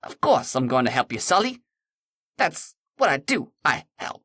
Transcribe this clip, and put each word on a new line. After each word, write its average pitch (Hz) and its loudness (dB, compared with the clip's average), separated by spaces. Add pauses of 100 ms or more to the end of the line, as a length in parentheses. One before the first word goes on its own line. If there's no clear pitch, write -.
Of - -12
course 175 2
I'm 127 0
going 127 2
to 113 2
help 123 -2
you, 117 -6
Sully. 220 0 (760)
That's - -2 (220)
what 254 2
I 143 2
do, - -4 (140)
I 135 0 (120)
help. - -12